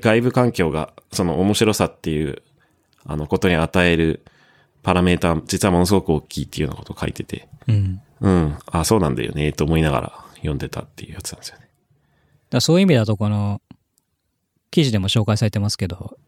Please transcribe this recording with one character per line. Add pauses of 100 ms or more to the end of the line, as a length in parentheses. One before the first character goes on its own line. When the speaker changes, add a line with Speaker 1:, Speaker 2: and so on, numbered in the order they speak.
Speaker 1:
外
部
環
境
が (180)
そ
の
面
白
さ
っ
て
い
う、 (640)
あ
の、
こ
と
に
与
え
る (600)
パ
ラ
メ
ー
タ
ー、
実
は
も
の
す
ご
く
大
き
い
っ
て
い
う
よ
う
な
こ
と
を
書
い
て
て。 (200)
Speaker 2:
う
ん。 (180)
Speaker 1:
う
ん。 (140)
あ、
そ
う
な
ん
だ
よ
ね、
と
思
い
な
が
ら (100)
読
ん
で
た
っ
て
い
う
や
つ
な
ん
で
す
よ
ね。
Speaker 2:
だ
か (840)
ら
そ
う
い
う
意
味
だ
と、
こ
の、 (1120)
記
事
で
も
紹
介
さ
れ
て
ま
す
け
ど、 (100)